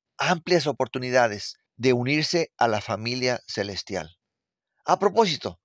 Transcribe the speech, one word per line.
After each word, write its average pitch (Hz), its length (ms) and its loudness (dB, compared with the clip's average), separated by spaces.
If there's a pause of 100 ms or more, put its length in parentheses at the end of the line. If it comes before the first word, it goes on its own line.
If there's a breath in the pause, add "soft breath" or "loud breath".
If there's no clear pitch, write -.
(180)
amplias 160 500 2
oportunidades 123 920 0 (180)
de 127 180 4
unirse 151 640 0
a 117 100 4
la 107 140 0
familia 120 640 -4
celestial. 95 680 -6 (680)
A 170 140 2
propósito, 185 640 0